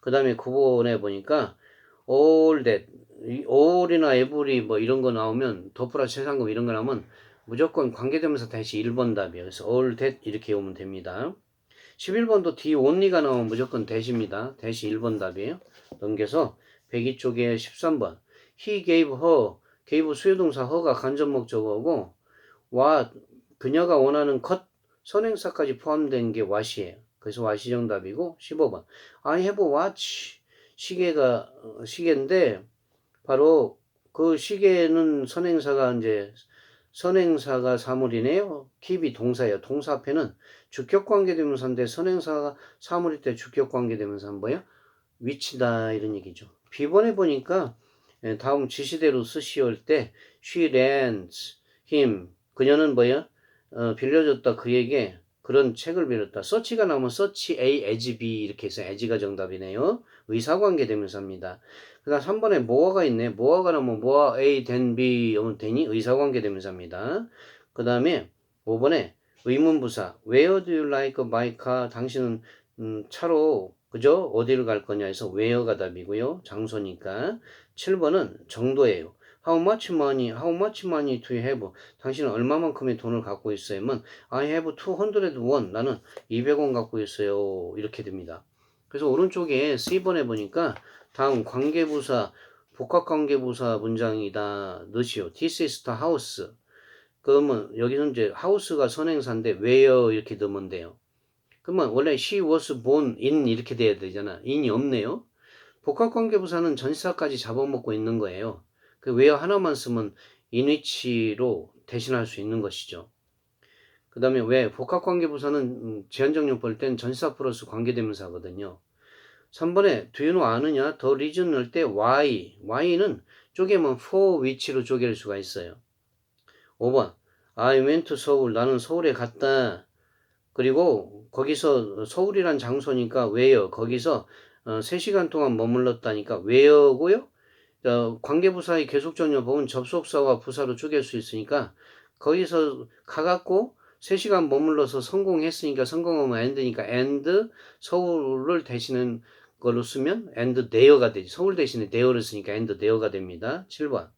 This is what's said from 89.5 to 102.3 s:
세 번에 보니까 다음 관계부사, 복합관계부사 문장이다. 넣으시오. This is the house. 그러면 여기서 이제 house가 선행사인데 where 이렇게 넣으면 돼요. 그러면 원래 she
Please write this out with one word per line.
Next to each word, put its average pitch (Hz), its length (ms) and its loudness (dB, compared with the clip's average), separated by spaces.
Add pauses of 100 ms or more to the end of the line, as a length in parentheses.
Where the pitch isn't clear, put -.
세 180 260 -2
번에 175 220 0
보니까 113 500 -4 (380)
다음 135 320 0
관계부사, 139 880 -2 (420)
복합관계부사 131 1040 0
문장이다. 104 1120 -4
넣으시오. 110 440 -4
This 165 280 -4
is 143 200 -4
the 117 160 -6
house. 139 500 -4 (720)
그러면 139 560 2
여기서 131 300 0
이제 117 260 0 (100)
house가 170 460 0
선행사인데 120 720 -2
where 127 540 6
이렇게 107 220 -6
넣으면 98 320 -4
돼요. 87 280 -12 (640)
그러면 170 300 0
원래 139 240 2
she 196 280 -2